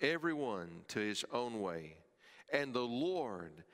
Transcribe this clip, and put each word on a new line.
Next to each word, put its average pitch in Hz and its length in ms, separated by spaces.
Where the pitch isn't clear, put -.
everyone 139 880
to 107 120
his 104 320
own 120 280
way, 82 360
and 143 200
the 123 140
Lord 120 880